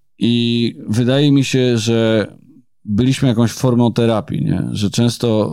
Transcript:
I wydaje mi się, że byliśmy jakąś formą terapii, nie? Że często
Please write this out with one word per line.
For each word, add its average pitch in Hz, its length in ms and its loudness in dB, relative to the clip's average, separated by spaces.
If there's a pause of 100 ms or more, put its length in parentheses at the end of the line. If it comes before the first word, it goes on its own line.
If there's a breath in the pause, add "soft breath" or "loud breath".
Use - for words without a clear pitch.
(180)
I 117 560 0 (140)
wydaje 127 440 2
mi 139 120 4
się, 123 340 0
że 110 480 0 (580)
byliśmy 127 440 0
jakąś 117 240 2
formą 120 400 0
terapii, 117 520 -2
nie? - 180 -2 (100)
Że 101 180 -2
często 113 640 0